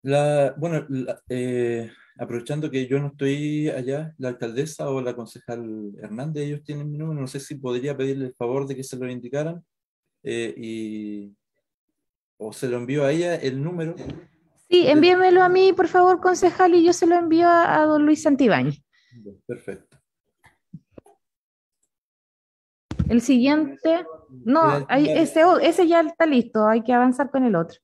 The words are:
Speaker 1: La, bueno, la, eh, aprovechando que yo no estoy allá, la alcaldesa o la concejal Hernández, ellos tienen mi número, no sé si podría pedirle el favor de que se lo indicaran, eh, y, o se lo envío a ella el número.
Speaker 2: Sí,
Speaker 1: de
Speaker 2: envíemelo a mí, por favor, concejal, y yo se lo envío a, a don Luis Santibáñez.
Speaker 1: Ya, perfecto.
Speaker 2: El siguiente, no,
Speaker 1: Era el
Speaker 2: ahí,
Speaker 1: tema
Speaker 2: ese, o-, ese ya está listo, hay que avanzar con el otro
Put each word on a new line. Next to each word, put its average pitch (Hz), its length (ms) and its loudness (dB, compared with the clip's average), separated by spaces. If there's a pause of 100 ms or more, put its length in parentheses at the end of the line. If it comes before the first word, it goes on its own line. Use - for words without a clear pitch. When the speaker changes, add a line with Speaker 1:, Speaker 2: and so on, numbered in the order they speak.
Speaker 1:
La, 143 540 0
bueno, 156 300 -4
la, 131 400 -8
eh, 120 640 -4 (260)
aprovechando 123 540 -8
que 131 160 -4
yo 135 120 -2
no 143 80 -6
estoy 147 640 -4
allá, 139 480 -8
la 127 120 -8
alcaldesa 135 600 -8
o 135 120 -6
la 123 140 -8
concejal 113 760 -14 (100)
Hernández, 139 440 -10
ellos 147 180 -10
tienen 147 260 -12
mi 147 80 -10
número, 151 220 -8
no 131 80 -8
sé 139 120 -12
si 151 160 -14
podría 131 420 -8
pedirle 135 300 -6
el - 80 -16
favor 135 320 -6
de 135 80 -10
que 131 80 -12
se 135 120 -14
lo 127 140 -10
indicaran, 143 560 -10 (580)
eh, 117 320 -8
y, 107 800 -12 (1000)
o 107 160 -12
se 131 160 -8
lo 120 80 -4
envío 135 260 -4
a 139 80 0
ella 170 240 -2
el 135 260 -6
número. 165 340 -8 (760)
Speaker 2:
Sí, 359 140 4
Speaker 1:
de 269 80 4
Speaker 2:
envíemelo 359 500 6
a 359 80 4
mí, 370 240 6
por 359 140 0
favor, 359 340 4
concejal, 359 540 2
y 330 100 6
yo 349 80 4
se 349 140 2
lo 339 80 6
envío 339 320 4
a, 339 340 4
a 302 40 4
don 302 200 2
Luis 302 160 2
Santibáñez. 180 640 2 (400)
Speaker 1:
Ya, 101 80 -20 (160)
perfecto. - 500 -16 (3000)
Speaker 2:
El 233 120 4
siguiente, 294 840 2 (240)
no, 247 380 2
Speaker 1:
Era 143 100 2
el 139 120 -4
Speaker 2:
ahí, 294 160 2
Speaker 1:
tema 156 160 0
Speaker 2:
ese, 320 220 2
o-, 349 160 6
ese 330 280 4
ya 339 140 4
está 320 260 0
listo, 233 400 2
hay 226 160 2
que 247 100 0
avanzar 254 380 2
con 262 120 0
el 220 120 2
otro 165 280 -2